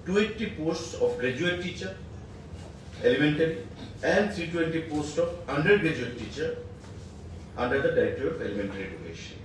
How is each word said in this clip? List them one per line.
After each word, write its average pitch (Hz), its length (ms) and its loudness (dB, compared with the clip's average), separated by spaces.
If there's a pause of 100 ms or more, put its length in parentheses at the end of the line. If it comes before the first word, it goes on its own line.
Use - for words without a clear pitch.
two 185 180 0
eighty 214 240 0 (120)
posts 160 340 0 (100)
of - 60 4 (120)
graduate 175 440 2
teacher 185 280 -6 (1160)
elementary 151 480 4 (560)
and 208 120 6 (100)
three 165 200 -4
twenty 160 260 2 (100)
posts 147 320 -2
of 170 60 2 (280)
undergraduate 147 640 4
teacher 110 300 -4 (1120)
under - 220 2
the 170 120 6
Directorate 160 380 2
of - 120 -6
Elementary 98 440 -4
Education। 82 540 -12